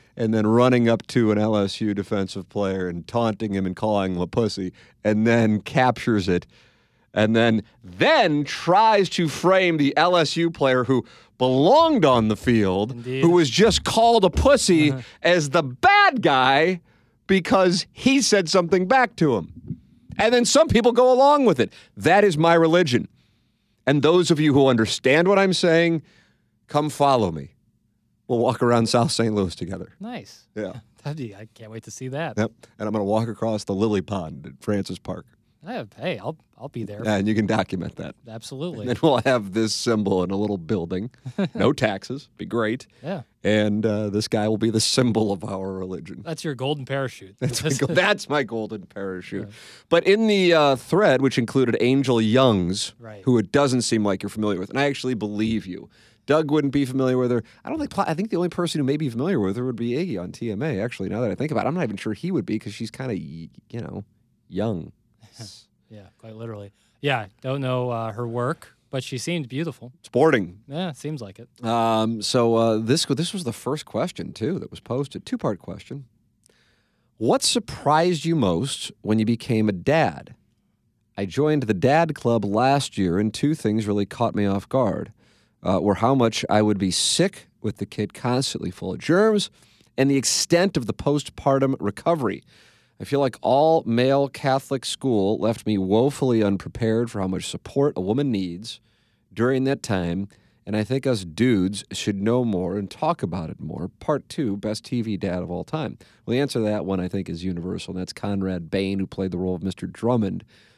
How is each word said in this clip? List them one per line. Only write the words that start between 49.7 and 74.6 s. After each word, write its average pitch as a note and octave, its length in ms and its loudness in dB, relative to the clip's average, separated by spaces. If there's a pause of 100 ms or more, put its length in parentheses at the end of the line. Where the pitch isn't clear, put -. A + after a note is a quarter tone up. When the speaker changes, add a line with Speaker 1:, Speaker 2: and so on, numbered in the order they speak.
Speaker 1:
But E3+ 180 2
in G#3+ 220 4
the, F#3+ 260 4
uh, D3 220 6
thread, D#3 460 2
which C3 160 2
included A#2+ 420 0
Angel B2+ 420 2
Youngs, G#2+ 800 2
Speaker 2:
Right. G#2+ 240 -18
Speaker 1:
who B2+ 140 4
it G#2 160 -2
doesn't C3 300 2
seem A2 200 0
like G2 180 0
you're G#2 80 -8
familiar G#2 300 -4
with, F#2 100 -10
and - 100 -8
I C#3+ 60 0
actually C3+ 280 -4
believe G#2 520 -4
you. - 240 -14 (360)
Doug D3+ 260 2
wouldn't C#3+ 220 0
be C#3+ 120 0
familiar B2+ 320 0
with B2 140 0
her. A#2+ 100 0 (220)
I - 60 -12
don't D#4+ 100 -6
think, - 180 -8
I F#3+ 160 0
think G3 180 -6
the F#3 60 -2
only F3 120 -2
person E3 300 -4
who C#3 60 -2
may C#3 120 0
be D3+ 120 -4
familiar C3+ 300 -2
with G2 160 -2
her B2 100 -6
would B2+ 120 -6
be A#2 140 -4
Iggy C#3 300 -4
on F2+ 120 -10
T A2+ 180 -8
M G2+ 100 -6
A, C#3 200 -4
actually, G#2 280 -6
now G2+ 120 -4
that A2 100 -2
I F2+ 40 -6
think D#3 160 -6
about - 140 -2
it. - 40 -2
I'm E3 60 -4
not F3+ 80 -4
even G#2 140 -6
sure A2 160 -8
he E3+ 180 -8
would C3+ 140 -2
be A2 140 -4
'cause G2+ 140 -14
she's A2 180 -12
kinda, C3 220 -8
y-, E2 360 -12 (200)
you A#2 100 -12
know, G2+ 240 -12 (460)
young. F#2 480 -6
Speaker 2:
<laughs> - 440 -20 (480)
Yeah, G2+ 180 -20 (100)
quite A2 180 -20
literally. G#2+ 380 -14 (280)
Yeah, B2+ 260 -2 (140)
don't C3+ 200 -6
know, B2+ 300 -4
uh, A2+ 220 -6
her A#2+ 140 -8
work, B2 480 -6 (140)
but C3 140 -6
she B2+ 160 -10
seemed D#3+ 280 -6
beautiful. B2+ 540 -10
Speaker 1:
Sporting. A2 640 2
Speaker 2:
Yeah, E3 260 -8
seems D3 280 -10
like G2 160 -16
it. - 260 -20
Speaker 1:
Um, A2+ 600 0
so, A#2 320 2
uh, A2+ 240 2
this, A2+ 260 0
this D3+ 260 -2
was F#3 120 -8
the A#2 100 -6
first - 320 -8
question, - 480 -8
too, D3+ 240 -4
that - 140 -12